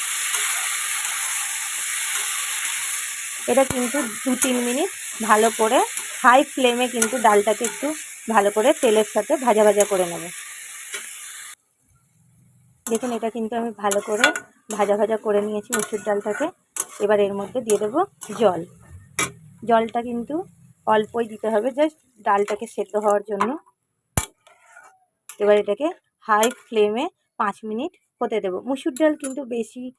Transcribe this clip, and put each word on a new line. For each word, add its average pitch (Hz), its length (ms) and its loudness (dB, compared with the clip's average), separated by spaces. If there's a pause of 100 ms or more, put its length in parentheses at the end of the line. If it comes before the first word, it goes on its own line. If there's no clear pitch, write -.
(3500)
এটা 269 120 6 (100)
কিন্তু 247 240 -2 (260)
দু 262 80 0 (120)
তিন 254 140 2 (100)
মিনিট 294 220 0 (400)
ভালো 214 180 6 (120)
করে 226 200 4 (440)
হাই 247 160 8 (120)
ফ্লেমে 247 340 2 (100)
কিন্তু 226 200 0 (100)
ডালটাকে 208 460 4
একটু 269 160 -4 (460)
ভালো 202 220 4
করে 220 140 4 (120)
তেলের 214 340 4
সাথে - 180 0 (120)
ভাজা 214 220 6
ভাজা 202 240 6
করে 185 200 2
নেব। 165 120 -8 (2750)
দেখুন, 226 260 -2
এটা 220 180 -4
কিন্তু 226 240 -6
আমি 233 120 -4 (120)
ভালো 202 240 2
করে 220 180 2 (500)
ভাজা 202 260 2
ভাজা 220 240 2
করে 208 220 2
নিয়েছি 214 300 -6
মুসুর 208 300 -4
ডালটাকে। 208 400 -2 (560)
এবার 208 220 4
এর 196 140 -2
মধ্যে 202 280 -6
দিয়ে 208 160 4
দেবো 226 160 0 (420)
জল। 175 200 4 (1080)
জলটা 226 300 2 (100)
কিন্তু 240 260 -6 (580)
অল্পই 220 400 0
দিতে 214 200 -6
হবে, 220 160 2 (100)
just 311 200 0 (280)
ডালটাকে 202 380 0 (100)
সেদ্ধ - 180 -4 (120)
হওয়ার 202 240 4
জন্য। 202 200 0 (1900)
এবার 208 200 8
এটাকে 208 240 -2 (400)
হাই 220 200 4 (180)
ফ্লেমে 220 400 2 (340)
পাঁচ 208 160 -2 (140)
মিনিট 247 240 -6 (260)
হতে 233 260 -2
দেবো। 185 120 -4 (120)
মুসুর 269 300 -4
ডাল 311 140 4 (100)
কিন্তু 269 180 -8 (140)
বেশি 233 280 -6 (140)